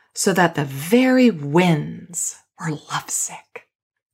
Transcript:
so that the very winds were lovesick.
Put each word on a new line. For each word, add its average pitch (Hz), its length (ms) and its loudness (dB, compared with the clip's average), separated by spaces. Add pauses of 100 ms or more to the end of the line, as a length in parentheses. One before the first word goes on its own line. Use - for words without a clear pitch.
(140)
so - 200 -2
that 175 220 2
the 143 100 -4
very 233 680 4
winds 165 1040 -2 (220)
were 165 120 -6
lovesick. - 960 -10 (460)